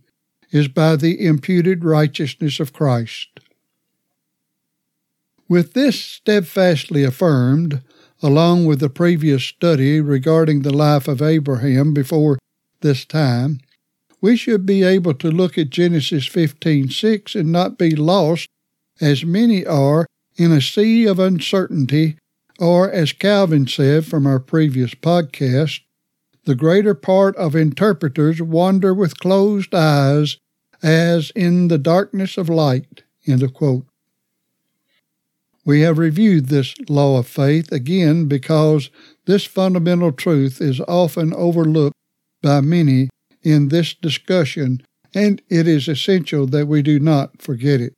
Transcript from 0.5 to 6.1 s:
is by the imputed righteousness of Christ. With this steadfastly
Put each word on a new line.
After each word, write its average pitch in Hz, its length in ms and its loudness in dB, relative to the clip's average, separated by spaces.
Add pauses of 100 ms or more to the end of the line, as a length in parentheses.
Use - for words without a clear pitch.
is 147 160 2
by 160 280 2
the 165 300 -2
imputed 170 600 0
righteousness 151 720 -2
of 147 140 -8
Christ. 120 680 -4 (2000)
With 175 260 0
this 262 260 0
steadfastly 175 1040 -2